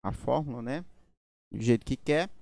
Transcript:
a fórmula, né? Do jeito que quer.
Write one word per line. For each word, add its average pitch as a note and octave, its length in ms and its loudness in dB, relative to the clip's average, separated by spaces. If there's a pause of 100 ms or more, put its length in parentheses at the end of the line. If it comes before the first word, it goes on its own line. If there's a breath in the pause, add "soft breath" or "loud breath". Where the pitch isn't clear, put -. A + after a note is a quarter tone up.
a G2 80 -2
fórmula, C3 500 -2
né? C#3 220 -4 (680)
Do G#2 80 -6
jeito A2+ 240 4
que C3 120 0
quer. D#3+ 340 2 (120)